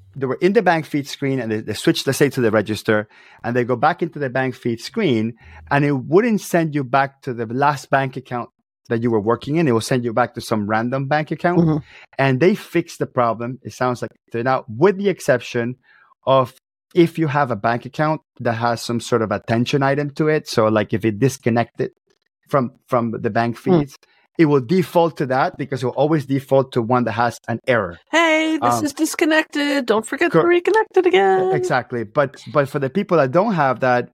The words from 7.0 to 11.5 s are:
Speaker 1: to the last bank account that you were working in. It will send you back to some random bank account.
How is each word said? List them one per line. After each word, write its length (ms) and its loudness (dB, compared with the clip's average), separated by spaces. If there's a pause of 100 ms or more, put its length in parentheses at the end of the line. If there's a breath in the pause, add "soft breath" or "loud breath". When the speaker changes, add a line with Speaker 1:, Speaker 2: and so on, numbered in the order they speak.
Speaker 1:
to 100 -6
the 140 -6
last 420 -2
bank 280 0
account 320 -10 (400)
that 120 0
you 120 0
were 80 2
working 360 -2
in. 120 2
It 40 4
will 80 2
send 240 -2
you 80 -4
back 220 0
to 60 -10
some 260 -2
random 400 -2
bank 240 -2
account. 300 0